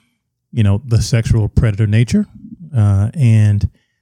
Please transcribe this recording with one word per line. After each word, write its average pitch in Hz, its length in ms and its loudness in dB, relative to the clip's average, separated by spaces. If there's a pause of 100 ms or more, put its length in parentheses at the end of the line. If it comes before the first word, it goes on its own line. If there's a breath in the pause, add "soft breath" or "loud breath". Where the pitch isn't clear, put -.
(520)
you 113 120 -2
know, 101 220 0
the 117 160 0
sexual 113 460 0
predator 107 400 0
nature, 120 380 0 (500)
uh, 104 380 2
and, 110 560 2 (320)